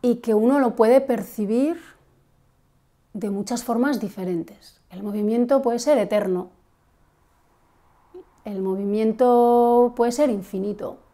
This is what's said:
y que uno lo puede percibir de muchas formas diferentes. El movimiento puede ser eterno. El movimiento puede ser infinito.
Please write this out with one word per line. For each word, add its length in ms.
y 160
que 160
uno 260
lo 160
puede 260
percibir 760
de 160
muchas 340
formas 360
diferentes. 920
El 120
movimiento 600
puede 180
ser 180
eterno. 520
El 180
movimiento 1300
puede 160
ser 180
infinito. 680